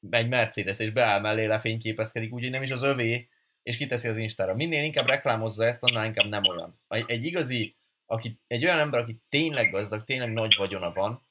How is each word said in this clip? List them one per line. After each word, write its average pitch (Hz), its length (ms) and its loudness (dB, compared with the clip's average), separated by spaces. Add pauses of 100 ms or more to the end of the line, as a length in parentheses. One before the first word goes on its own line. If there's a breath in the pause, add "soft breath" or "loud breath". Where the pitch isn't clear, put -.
(100)
egy 117 180 4
Mercedes, 110 500 0
és 107 120 0
beáll 107 300 4
mellé, 107 240 2
lefényképezkedik, 110 880 -2
úgyhogy 123 180 -4
nem 131 120 -4
is 131 80 -6
az 127 120 -4
övé, 123 460 2 (340)
és 120 140 -4
kiteszi 120 320 -2
az 110 80 -2
Instára. 107 380 -2
Minél 151 300 0
inkább 151 220 0
reklámozza 113 580 0
ezt, 117 180 2
annál 117 240 2
inkább 110 200 0
nem 104 180 -4
olyan. 90 440 -2
Egy, 113 180 -2
egy 120 180 -2
igazi, 127 520 -2 (300)
aki, 113 400 -4
egy 123 180 -2
olyan 175 140 4
ember, 143 220 2
aki 113 280 -6
tényleg 143 420 2
gazdag, 104 340 -2
tényleg 127 280 -2
nagy 110 240 4
vagyona 95 360 -2
van 104 380 -2